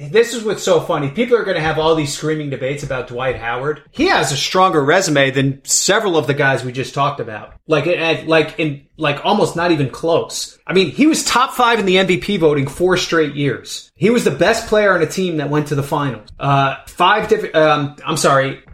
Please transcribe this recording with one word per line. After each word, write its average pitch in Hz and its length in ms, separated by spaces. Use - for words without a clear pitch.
this 233 240
is 233 100
what's 214 200
so 175 180
funny. 143 300
People 240 260
are 196 60
gonna 180 180
have 156 160
all 160 180
these 147 220
screaming 156 320
debates 135 340
about 127 240
Dwight 123 300
Howard. 123 540
He 311 160
has 170 240
a 139 60
stronger 175 460
resume 147 480
than 135 320
several 196 540
of 143 100
the 139 60
guys 135 320
we 123 60
just 123 220
talked 139 260
about. 107 340
Like, 151 200
at, 160 400
like, 160 320
in, 151 280
like, 147 280
almost 190 300
not 170 160
even 143 180
close. - 680
I 160 60
mean, 180 180
he 254 140
was 311 180
top 254 300
five 233 260
in 196 60
the 185 120
M 190 100
V 175 100
P 202 200
voting 147 300
four 180 300
straight 156 380
years. 139 600
He 190 140
was 233 140
the 180 80
best 175 360
player 208 260
on 170 80
a 156 40
team 175 320
that 139 120
went 147 180
to 147 80
the 135 80
finals. 143 440
Uh, 135 360
five 208 400
different, 185 280
um, 147 400
I'm 156 120
sorry, 135 460